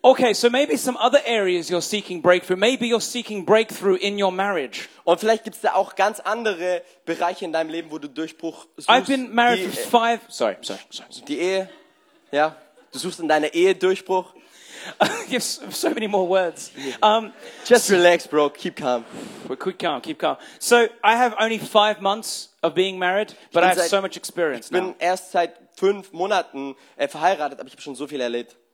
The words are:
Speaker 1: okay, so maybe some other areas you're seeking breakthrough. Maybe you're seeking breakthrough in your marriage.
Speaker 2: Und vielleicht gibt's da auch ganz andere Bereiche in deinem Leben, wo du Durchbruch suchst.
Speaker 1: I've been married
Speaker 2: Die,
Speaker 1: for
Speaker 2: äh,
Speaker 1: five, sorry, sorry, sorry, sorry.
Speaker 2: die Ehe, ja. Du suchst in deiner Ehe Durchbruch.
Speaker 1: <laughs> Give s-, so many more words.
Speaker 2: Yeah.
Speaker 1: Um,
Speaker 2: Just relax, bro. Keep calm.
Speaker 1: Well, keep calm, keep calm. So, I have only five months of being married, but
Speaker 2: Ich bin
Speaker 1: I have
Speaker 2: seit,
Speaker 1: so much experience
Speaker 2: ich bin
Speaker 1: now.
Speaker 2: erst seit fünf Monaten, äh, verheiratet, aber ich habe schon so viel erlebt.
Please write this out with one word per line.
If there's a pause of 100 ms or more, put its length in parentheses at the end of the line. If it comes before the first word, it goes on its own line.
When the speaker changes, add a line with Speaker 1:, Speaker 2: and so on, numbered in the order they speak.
Speaker 1:
okay,
so
maybe
some
other
areas
you're
seeking
breakthrough.
Maybe
you're
seeking
breakthrough
in
your
marriage. (160)
Speaker 2:
Und
vielleicht
gibt's
da
auch
ganz
andere (220)
Bereiche
in
deinem
Leben,
wo
du
Durchbruch (100)
suchst.
Speaker 1:
I've
been
married
Speaker 2:
Die,
Speaker 1:
for (260)
Speaker 2:
äh,
Speaker 1:
five,
sorry,
sorry, (100)
sorry,
sorry.
Speaker 2:
die
Ehe, (640)
ja. (360)
Du
suchst
in
deiner
Ehe
Durchbruch. (680)
Speaker 1:
<laughs>
Give
s-, (100)
so
many
more
words.
Speaker 2:
Yeah.
Speaker 1:
Um, (320)
Speaker 2:
Just
relax,
bro.
Keep
calm. (440)
Speaker 1:
Well,
keep
calm,
keep
calm. (220)
So, (140)
I
have
only
five
months (120)
of
being
married, (180)
but
Speaker 2:
Ich
bin
Speaker 1:
I
have
Speaker 2:
seit,
Speaker 1:
so
much
experience
Speaker 2:
ich
bin
Speaker 1:
now.
Speaker 2:
erst
seit (240)
fünf
Monaten, (220)
äh,
verheiratet,
aber
ich
habe
schon
so
viel
erlebt. (180)